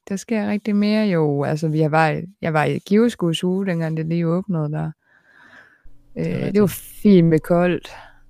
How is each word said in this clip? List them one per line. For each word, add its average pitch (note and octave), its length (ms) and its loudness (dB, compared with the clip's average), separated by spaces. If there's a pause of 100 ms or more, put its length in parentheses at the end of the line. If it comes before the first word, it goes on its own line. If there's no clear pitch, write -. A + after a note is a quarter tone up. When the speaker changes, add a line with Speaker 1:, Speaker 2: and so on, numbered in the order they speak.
Speaker 1:
der G3 60 -6
sker G#3 340 -4
rigtig G#3 260 -2
mere, G#3+ 320 2
jo. D3+ 360 0
Altså, D#3 240 -2
vi D#3 120 0
har D#3 100 2
bare, D#3 340 2 (180)
jeg E3 120 -2
var D3+ 100 2
i C#3+ 160 -2
Giveskues G3+ 640 0
uge, F#3 220 -2
dengang E3 320 -4
det D#3+ 80 -4
lige E3 220 -2
åbnede E3 440 -2
der. D#3 200 -6 (1200)
Speaker 2:
Det E3 120 -4
er - 20 -4
Speaker 1:
Øh, F3+ 60 -4
det - 100 -4
Speaker 2:
rigtigt. G3+ 160 2
Speaker 1:
var G3+ 60 4 (360)
fint F#3 240 8
med D#3+ 120 4
koldt. F3 500 0 (400)